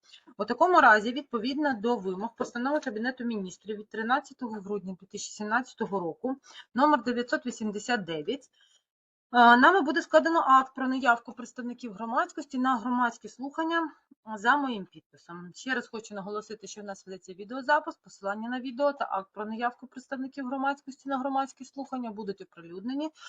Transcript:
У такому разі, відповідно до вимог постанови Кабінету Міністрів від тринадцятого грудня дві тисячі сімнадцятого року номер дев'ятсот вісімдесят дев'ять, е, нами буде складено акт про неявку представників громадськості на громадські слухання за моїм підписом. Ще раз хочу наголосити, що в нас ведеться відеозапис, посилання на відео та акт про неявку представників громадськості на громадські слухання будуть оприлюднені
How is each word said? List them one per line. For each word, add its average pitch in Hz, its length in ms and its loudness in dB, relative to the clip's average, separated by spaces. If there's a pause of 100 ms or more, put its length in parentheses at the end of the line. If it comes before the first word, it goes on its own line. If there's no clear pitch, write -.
(380)
У 208 60 0
такому 330 360 4
разі, 220 320 6
відповідно 269 680 -2
до 240 160 0
вимог 190 400 -6
постанови 254 440 -2
Кабінету 247 440 -6
Міністрів 208 540 -6
від 214 100 -16
тринадцятого 226 720 -4
грудня 190 400 -8
дві 190 60 -20
тисячі - 260 -12
сімнадцятого 214 680 -4
року 175 360 -4 (380)
номер 285 280 4
дев'ятсот 240 440 -2
вісімдесят 214 580 -4
дев'ять, 160 460 -6 (840)
е, 240 240 10
нами 330 240 8
буде 302 220 0
складено 320 440 4
акт 262 280 6
про 262 140 -4
неявку 247 440 2
представників 240 600 -12
громадськості 254 640 -4
на 262 180 2
громадські 240 520 -2
слухання 320 600 -4 (480)
за 240 180 4
моїм 240 300 -4
підписом. 175 680 -18
Ще 262 200 -6
раз 233 140 -6
хочу 214 260 -12
наголосити, 208 520 -10
що 214 140 -16
в 208 40 -14
нас 196 220 -14
ведеться 190 260 -16
відеозапис, 254 640 -2
посилання 208 520 -8
на 254 120 -6
відео 269 320 -2
та - 180 -6
акт 190 220 -6
про 214 140 -10
неявку 233 400 -6
представників 262 600 -10
громадськості 269 600 -6
на 277 100 -2
громадські 269 460 -4
слухання 254 460 -10
будуть 196 300 -8
оприлюднені 190 720 -8 (180)